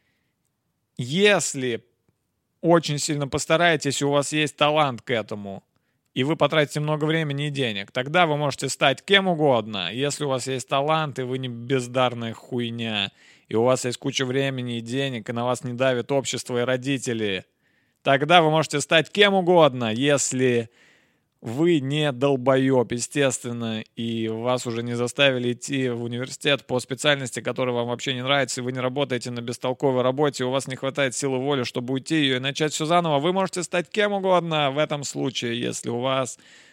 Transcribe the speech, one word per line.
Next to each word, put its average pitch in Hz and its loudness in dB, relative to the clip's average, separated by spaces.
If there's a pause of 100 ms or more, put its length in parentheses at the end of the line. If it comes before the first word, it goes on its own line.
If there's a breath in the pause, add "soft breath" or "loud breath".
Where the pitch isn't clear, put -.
(960)
Если 139 2 (800)
очень 160 4
сильно 143 -4
постараетесь, 156 2
у 143 2
вас 143 2
есть 151 0
талант 147 2
к - -6
этому – 104 -6 (500)
и 127 0
вы 151 0
потратите 151 0
много 151 -4
времени 151 -2
и - -4
денег, 113 -4
тогда 151 2
вы 147 0
можете 139 -2
стать 139 2
кем 190 4
угодно. 113 0
Если 139 -4
у 139 -2
вас 127 -2
есть 131 -6
талант, 147 0
и 131 -2
вы 127 -4
не 131 -6
бездарная 120 -2
хуйня, 117 -4 (360 soft breath)
и - -4
у 110 4
вас 127 2
есть 123 -4
куча 135 -4
времени 127 -4
и 117 -8
денег, 123 -6
и 123 -4
на 120 -2
вас 123 -2
не 123 -6
давит 123 0
общество 123 -2
и 120 0
родители, 120 -2 (580)
тогда 147 6
вы 156 4
можете 151 0
стать 156 2
кем 202 6
угодно, 151 4
если 127 2 (720 soft breath)
вы 151 2
не 143 0
долбоеб, 135 2
естественно, 120 -2 (120)
и 113 -4
вас 123 -2
уже 117 -4
не 120 -6
заставили 123 0
идти 131 -4
в 120 -6
университет 131 -4
по 127 0
специальности, 139 -2
которая 127 -2
вам 120 -2
вообще 120 -4
не 123 -6
нравится, 131 -2
и - -6
вы 123 -4
не 131 -6
работаете 127 -2
на 120 -8
бестолковой 127 0
работе, 131 0
у 127 -2
вас 135 -2
не 135 -8
хватает 131 -2
силы 131 0
воли, 135 0
чтобы 123 -6
уйти 151 0
ее 131 2
и - -2
начать 139 -2
все 160 -4
заново, 165 4
вы 170 0
можете 185 -2
стать 180 -4
кем 208 0
угодно 170 2
в 139 -4
этом 147 -2
случае, 127 -4
если 120 -6
у 120 -4
вас 131 -2 (360 loud breath)